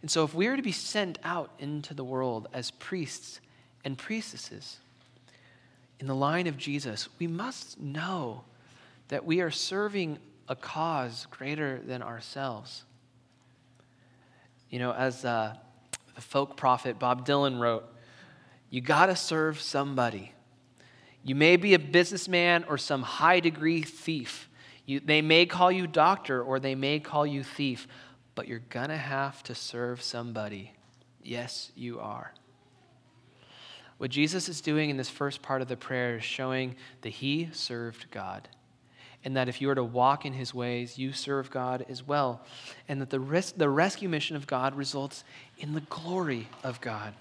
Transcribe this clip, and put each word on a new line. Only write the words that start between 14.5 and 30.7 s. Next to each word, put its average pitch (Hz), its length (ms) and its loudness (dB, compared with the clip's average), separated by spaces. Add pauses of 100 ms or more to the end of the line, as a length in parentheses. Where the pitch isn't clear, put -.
You 123 100 -4
know, 123 140 0
as, 127 320 0
uh, 113 300 0 (600)
the 117 60 -16
folk 139 340 -2
prophet 127 420 4
Bob 123 280 0
Dylan 139 340 4
wrote, 117 260 2 (840)
"You 127 100 -4
gotta 156 360 6
serve 156 440 0
somebody. 127 720 0 (880)
You 131 140 -2
may 160 220 8
be 190 160 8
a 175 60 10
businessman 175 840 4
or 147 140 -2
some 131 260 0
high-degree 160 800 4
thief. - 680 -6 (380)
You, 139 160 -2
they 151 200 6
may 160 240 10
call 180 240 6
you 185 160 2
doctor 160 560 4
or 131 180 0
they 135 160 -2
may 139 260 0
call 147 260 0
you 139 160 -4
thief, 131 420 -4 (480)
but - 140 -6
you're 117 120 -6
gonna 147 380 -6
have 139 460 -4
to - 100 -10
serve 123 480 -6
somebody. 110 680 -8 (500)